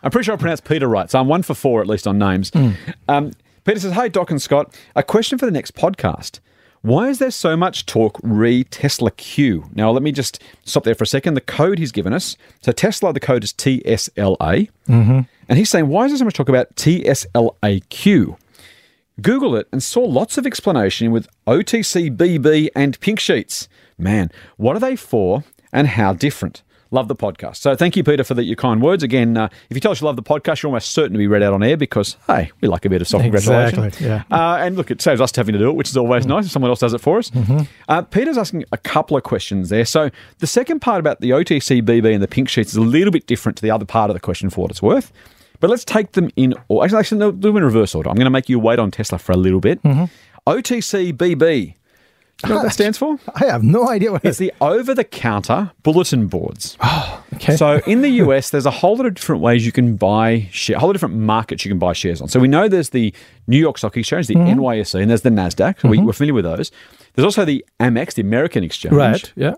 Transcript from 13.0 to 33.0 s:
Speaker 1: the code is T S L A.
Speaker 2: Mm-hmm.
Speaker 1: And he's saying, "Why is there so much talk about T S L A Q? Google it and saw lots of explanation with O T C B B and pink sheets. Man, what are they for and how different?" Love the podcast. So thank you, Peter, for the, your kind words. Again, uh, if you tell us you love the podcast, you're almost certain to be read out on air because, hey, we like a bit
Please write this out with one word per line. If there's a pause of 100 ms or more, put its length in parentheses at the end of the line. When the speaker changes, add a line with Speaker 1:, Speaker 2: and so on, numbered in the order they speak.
Speaker 1:
the
code
is
T
S
L
A. (220)
Speaker 2:
Mm-hmm. (280)
Speaker 1:
And
he's
saying,
"Why
is
there
so
much
talk
about
T
S
L
A
Q? (840)
Google
it
and
saw
lots
of
explanation
with (180)
O
T
C
B
B
and
pink
sheets. (280)
Man, (280)
what
are
they
for (260)
and
how
different?" (280)
Love
the
podcast.
So
thank
you,
Peter,
for
the,
your
kind
words.
Again,
uh, (220)
if
you
tell
us
you
love
the
podcast,
you're
almost
certain
to
be
read
out
on
air
because, (100)
hey, (100)
we
like
a
bit